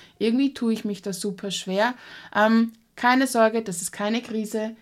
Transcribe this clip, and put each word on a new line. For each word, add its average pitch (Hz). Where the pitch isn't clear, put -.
irgendwie 254
tue 226
ich 220
mich 202
da 202
super 196
schwer“, 208
ähm, 226
keine 254
Sorge, 226
das 190
ist -
keine 220
Krise. 220